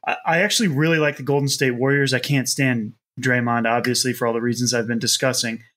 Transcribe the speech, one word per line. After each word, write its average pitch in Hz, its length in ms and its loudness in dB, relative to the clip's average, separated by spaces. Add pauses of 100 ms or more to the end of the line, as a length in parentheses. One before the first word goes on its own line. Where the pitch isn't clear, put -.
I, - 200 -2
I 170 140 2
actually 208 280 0
really 160 320 2
like 147 160 2
the 139 80 -12
Golden 143 240 0
State 135 280 0
Warriors. 135 380 2
I 123 60 0
can't 135 300 0
stand 120 440 0 (280)
Draymond, 120 500 2
obviously, 123 400 0
for 120 160 -2
all 117 60 0
the 117 80 -2
reasons 120 320 0
I've 113 140 0
been 117 120 -2
discussing. 120 640 -2 (140)